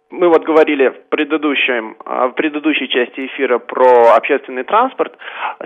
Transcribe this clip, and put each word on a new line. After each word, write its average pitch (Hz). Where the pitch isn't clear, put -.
мы 180
вот 160
говорили 151
в -
предыдущем, 139
а, 127
в -
предыдущей 147
части 131
эфира 123
про 120
общественный 127
транспорт. 233